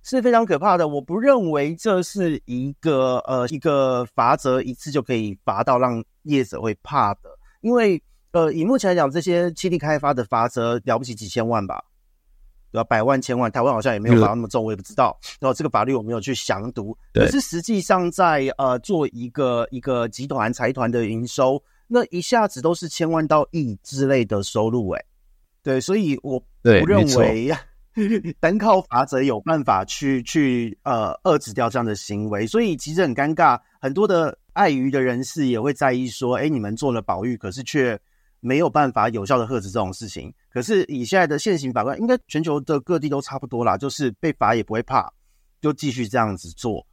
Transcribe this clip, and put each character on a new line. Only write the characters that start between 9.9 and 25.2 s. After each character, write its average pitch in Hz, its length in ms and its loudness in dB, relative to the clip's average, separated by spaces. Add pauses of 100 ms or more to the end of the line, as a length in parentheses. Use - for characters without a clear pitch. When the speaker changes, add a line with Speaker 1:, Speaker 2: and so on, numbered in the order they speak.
Speaker 1:
发 143 140 0
的 127 100 -2
罚 117 240 0
则 117 380 -2
了 120 120 2
不 131 60 -4
起 120 100 -10
几 107 140 -12
千 113 200 -2
万 110 200 0
吧， - 160 -10 (880)
对 113 80 -2
吧？ 113 40 0
百 113 180 2
万、 131 180 2
千 123 180 -4
万， 117 140 0
台 123 100 -2
湾 131 120 2
好 110 80 -2
像 123 120 0
也 104 60 -2
没 110 100 -2
有 117 120 8
罚 104 60 6
那 107 80 0
么 117 120 -6
重， 113 160 -2
Speaker 2:
嗯。 - 20 -2
Speaker 1:
我 110 60 -4
也 104 40 -4
不 95 80 -14
知 - 100 -20
道。 127 240 2 (220)
然 135 100 0
后 127 40 0
这 160 100 -4
个 147 80 -2
法 104 120 2
律 127 80 0
我 120 120 0
没 110 80 -6
有 113 100 -4
去 131 140 -4
详 127 360 -4
读。 110 240 -8 (160)
Speaker 2:
对。 - 140 4
Speaker 1:
可 - 60 2
是 269 100 0
实 - 180 -6
际 196 220 -2
上 180 300 0
在， 160 340 2 (140)
呃， 127 200 2
做 160 280 0
一 120 220 -8
个， 120 420 0
一 127 80 -8
个 120 300 -2
集 131 180 -10
团、 123 260 -2
财 127 180 -2
团 120 200 -2
的 117 160 0
营 113 180 -4
收， 131 340 0 (280)
那 240 240 2
一 175 100 -4
下 226 260 2
子 127 140 -8
都 160 140 2
是 170 120 -10
千 165 220 -2
万 160 180 0
到 151 220 4
亿 131 320 -4
之 135 240 -2
类 135 180 4
的 101 200 -2
收 110 260 0
入 113 220 0
欸。 - 120 -6 (600)